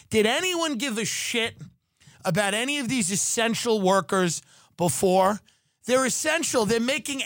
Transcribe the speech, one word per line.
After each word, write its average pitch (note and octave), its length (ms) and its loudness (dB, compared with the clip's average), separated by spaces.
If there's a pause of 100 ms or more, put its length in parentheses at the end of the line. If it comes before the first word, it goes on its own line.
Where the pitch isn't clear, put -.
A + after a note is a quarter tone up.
did A3 160 4
anyone E4 520 0
give A3+ 200 -4
a A3 80 -2
shit - 520 -4 (680)
about G3 280 0
any C4 260 -2
of A#3+ 100 -4
these A3 220 0
essential A3 680 0
workers F#3 600 2 (360)
before? F#3 640 2 (440)
They're B3+ 200 2
essential. B3+ 600 0
They're A3+ 140 0
making C4+ 460 -4